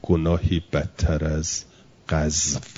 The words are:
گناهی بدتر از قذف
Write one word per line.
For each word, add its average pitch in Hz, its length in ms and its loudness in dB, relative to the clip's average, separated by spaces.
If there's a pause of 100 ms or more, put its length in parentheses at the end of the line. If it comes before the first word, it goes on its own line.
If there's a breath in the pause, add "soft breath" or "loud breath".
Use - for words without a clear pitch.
گناهی 85 600 2 (100)
بدتر 76 520 0
از 78 380 -2 (460 loud breath)
قذف 78 580 0 (100)